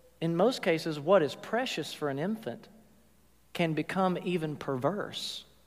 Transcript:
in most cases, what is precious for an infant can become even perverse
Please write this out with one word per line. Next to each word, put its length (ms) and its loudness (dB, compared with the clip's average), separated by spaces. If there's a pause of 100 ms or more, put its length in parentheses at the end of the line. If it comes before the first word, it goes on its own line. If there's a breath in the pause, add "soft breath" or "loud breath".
(200)
in 160 0
most 260 4
cases, 360 0
what 240 6
is 120 0
precious 580 -4
for 160 -4
an 100 -2
infant 500 -4 (840)
can 220 0
become 500 0
even 320 -2
perverse 880 -2 (220)